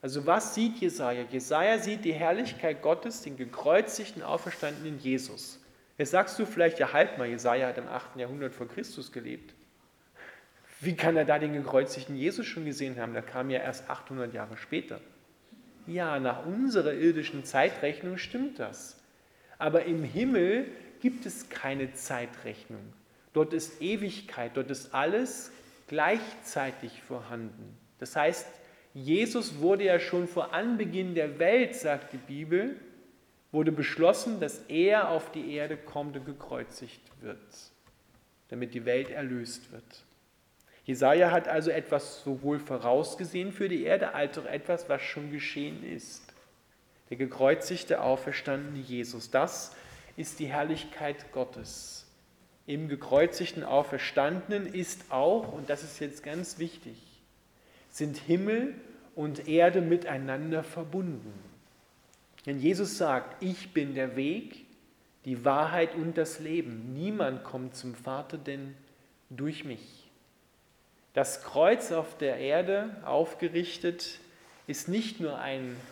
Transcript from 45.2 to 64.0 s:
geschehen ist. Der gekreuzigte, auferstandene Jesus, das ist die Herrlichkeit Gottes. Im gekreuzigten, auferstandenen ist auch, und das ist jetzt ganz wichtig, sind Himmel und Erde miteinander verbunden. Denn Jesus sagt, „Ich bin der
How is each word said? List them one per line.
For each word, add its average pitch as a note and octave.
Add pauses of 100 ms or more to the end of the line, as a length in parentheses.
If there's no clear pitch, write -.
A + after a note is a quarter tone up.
geschehen D3
ist. - (880)
Der B2+
gekreuzigte, C#3
auferstandene C#3
Jesus, B2
das - (420)
ist -
die D3+
Herrlichkeit D3
Gottes. - (580)
Im D3+
gekreuzigten, D3
auferstandenen E3
ist -
auch, E3
und D3
das C#3+
ist -
jetzt C#3+
ganz E3+
wichtig, D#3 (960)
sind D3+
Himmel G#3+ (420)
und D3+
Erde F3
miteinander D#3
verbunden. D#3 (1120)
Denn C#3+
Jesus F3+
sagt, C#3+
„Ich F#3
bin C#3
der C3